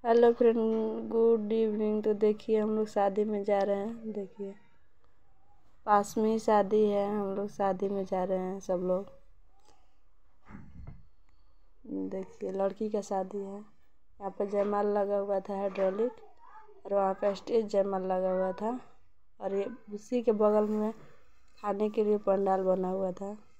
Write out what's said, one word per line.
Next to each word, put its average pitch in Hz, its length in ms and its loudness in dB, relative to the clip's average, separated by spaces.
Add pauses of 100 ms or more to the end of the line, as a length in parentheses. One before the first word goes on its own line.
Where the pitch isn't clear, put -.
हेलो 233 300 8
फ्रेंड, 233 240 6 (520)
गुड 226 420 4
इवनिंग। 214 520 0
तो 214 100 2
देखिए, 214 460 2
हम 214 160 0
लोग 214 120 0
शादी 202 360 0
में 208 200 -2
जा 202 160 2
रहे 202 160 2
हैं। 220 360 -8
देखिए, 202 420 -10 (1300)
पास 208 320 4
में 220 140 2
ही 226 80 0
शादी 214 420 4
है, 202 280 2
हम 202 260 -2
लोग 202 140 -4
शादी 196 400 -2
में 196 160 -2
जा 185 180 -2
रहे 185 160 -2
हैं 185 200 -6
सब 185 240 -2
लोग। 180 300 -2 (3000)
देखिए, 190 420 -10
लड़की 196 380 -2
का 208 120 -2
शादी 190 360 -4
है। 196 180 -8
यहाँ - 760 -14
पर 202 180 -4
जयमाल 208 380 0
लगा 202 300 0
हुआ 196 220 -2
था, 196 180 -6
hydraulic, 196 640 0 (640)
और 196 80 -4
वहाँ 196 200 2
पे 202 220 0
स्टेज 226 320 0
जयमाल 196 400 0
लगा 185 240 0
हुआ 185 200 0
था, 220 280 -4 (600)
और 196 160 -4
ये 196 120 -2 (260)
उसी 240 280 -4
के 226 120 2
बगल 214 360 4
में 214 220 0 (720)
खाने 208 260 -2
के 214 140 -2
लिए 208 220 2
पंडाल 190 380 2
बना 185 260 0
हुआ 185 240 -4
था। 196 220 -10 (240)